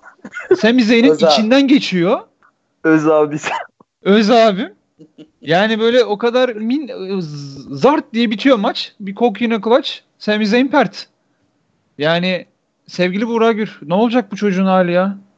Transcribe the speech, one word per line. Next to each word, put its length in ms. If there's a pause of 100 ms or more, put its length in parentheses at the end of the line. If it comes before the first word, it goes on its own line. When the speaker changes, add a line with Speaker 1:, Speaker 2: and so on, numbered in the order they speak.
(580)
Speaker 1:
Sami 240
Zayn'in 280
Speaker 2:
Öz 140
abi. 80
Speaker 1:
içinden 360
geçiyor. 520 (640)
Speaker 3:
Öz 240
abi. 280 (680)
Speaker 1:
Öz 280
abim. 440 (640)
Yani 400
böyle 240
o 140
kadar 300
min-, 720
z-, 560
zart 360
diye 180
bitiyor 260
maç. 440
Bir 140
cock 260
yine 200
clutch. 300 (280)
Sami 280
Zayn 220
pert. 400 (880)
Yani 480 (400)
sevgili 420
Burak 280
Gür, 260
ne 120
olacak 380
bu 40
çocuğun 300
hali 260
ya? 260 (180)